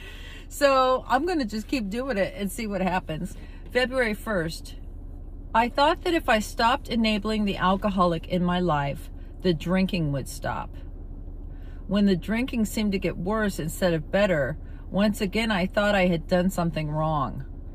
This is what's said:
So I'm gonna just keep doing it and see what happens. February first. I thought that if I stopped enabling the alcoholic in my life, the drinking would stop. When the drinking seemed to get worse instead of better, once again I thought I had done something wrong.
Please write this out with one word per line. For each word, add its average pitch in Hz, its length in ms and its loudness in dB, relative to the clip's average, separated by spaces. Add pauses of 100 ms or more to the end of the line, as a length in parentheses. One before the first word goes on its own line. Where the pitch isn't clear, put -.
(500)
So 262 580 4
I'm 262 180 2
gonna 330 200 0
just 208 220 -6
keep 233 220 -2
doing 240 280 -2
it 185 200 2
and 196 140 -2
see 233 160 -4
what 196 140 -2
happens. 180 540 -2 (360)
February 247 420 0
first. 180 600 -4 (800)
I 233 160 6
thought 294 340 4
that 349 100 2
if 320 160 2
I 220 100 6
stopped 233 500 0
enabling 214 560 2
the 196 120 0
alcoholic 185 720 2
in 180 160 0
my 180 160 2
life, 147 500 0 (320)
the 185 120 4
drinking 175 600 2
would 131 140 -4
stop. - 480 -6 (1120)
When 202 180 4
the 196 100 6
drinking 226 500 0
seemed 208 280 0
to 196 60 0
get 175 180 -2
worse 208 420 0
instead 170 340 0
of 156 180 -2
better, 165 460 2 (320)
once 202 320 2
again 220 300 0
I 185 140 2
thought 208 300 2
I 185 120 6
had 170 200 0
done 180 220 4
something 160 400 0
wrong. 151 560 0 (300)